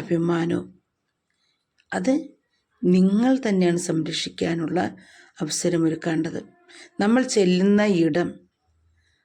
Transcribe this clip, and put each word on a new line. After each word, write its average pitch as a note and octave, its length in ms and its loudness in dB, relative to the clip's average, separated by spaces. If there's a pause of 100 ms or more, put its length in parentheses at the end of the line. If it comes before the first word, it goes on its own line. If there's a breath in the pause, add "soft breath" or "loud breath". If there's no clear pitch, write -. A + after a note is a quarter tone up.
അഭിമാനവും, E3+ 640 -2 (1200)
അത് F#3+ 220 0 (680)
നിങ്ങൾ F#3+ 520 4 (120)
തന്നെയാണ് F3+ 440 0
സംരക്ഷിക്കാനുള്ള E3 920 -4 (640 loud breath)
അവസരമൊരുക്കേണ്ടത്. D#3+ 960 -2 (640 loud breath)
നമ്മൾ A3+ 200 4 (140)
ചെല്ലുന്ന G3 460 4 (240)
ഇടം E3+ 240 -2 (960)